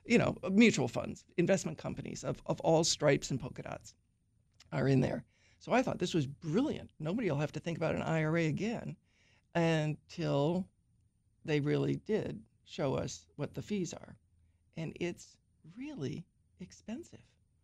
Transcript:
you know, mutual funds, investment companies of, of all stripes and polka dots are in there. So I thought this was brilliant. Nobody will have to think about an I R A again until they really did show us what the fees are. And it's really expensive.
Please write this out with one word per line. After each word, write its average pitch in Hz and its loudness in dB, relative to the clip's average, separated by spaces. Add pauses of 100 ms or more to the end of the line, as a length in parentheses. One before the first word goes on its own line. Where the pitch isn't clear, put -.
you 233 6
know, - 4 (160)
mutual 202 8
funds, - -6 (140)
investment 175 2
companies - -8
of, 139 -6
of - -2
all 165 6
stripes 147 2
and 131 -2
polka - -10
dots - -12 (800)
are 139 0
in 135 6
there. - 0 (360)
So 156 -6
I 240 4
thought - -2
this 180 -2
was 151 2
brilliant. 170 -2
Nobody 180 -2
will 139 -2
have 151 -2
to 151 -6
think 170 -6
about 160 0
an - -4
I 160 0
R 156 2
A 165 2
again - -4 (600)
until 160 0 (800)
they 151 2
really 143 2 (100)
did - -2 (220)
show 139 -2
us - -6 (120)
what 143 -6
the 143 -10
fees 196 -4
are. - -18 (580)
And 160 -8
it's - -8 (380)
really 240 -8 (340)
expensive. - -16 (400)